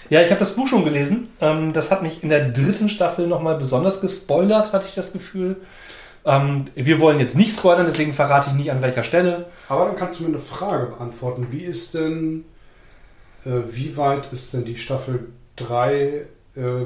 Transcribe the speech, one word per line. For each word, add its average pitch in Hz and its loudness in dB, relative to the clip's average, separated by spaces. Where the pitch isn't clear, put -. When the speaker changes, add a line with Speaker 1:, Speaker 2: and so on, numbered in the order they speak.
Speaker 1:
Ja, 151 6
ich 170 6
hab 190 4
das - 0
Buch 262 -2
schon 220 4
gelesen. 147 0
Ähm, 156 2
das 156 0
hat 190 2
mich 160 -6
in 156 -4
der 147 4
dritten 185 2
Staffel 175 0
nochmal 160 0
besonders 139 0
gespoilert, 196 2
hatte 190 -2
ich - -16
das 185 -6
Gefühl. 185 -4
Ähm, 139 2
wir 147 2
wollen 151 6
jetzt 123 0
nicht 214 4
spoilern, 175 4
deswegen 151 0
verrate 139 2
ich 135 0
nicht, 143 0
an 131 0
welcher 127 0
Stelle. 175 2
Speaker 2:
Aber 160 2
dann 185 -2
kannst 170 -6
du 165 -6
mir 165 0
eine 143 -2
Frage 160 -4
beantworten. 123 -8
Wie 160 -8
ist 175 -10
denn, 160 -4
äh, 131 -6
wie 135 -8
weit 139 -2
ist - -12
denn 120 -4
die 117 -8
Staffel 127 -6
drei, 143 0
äh, 131 -10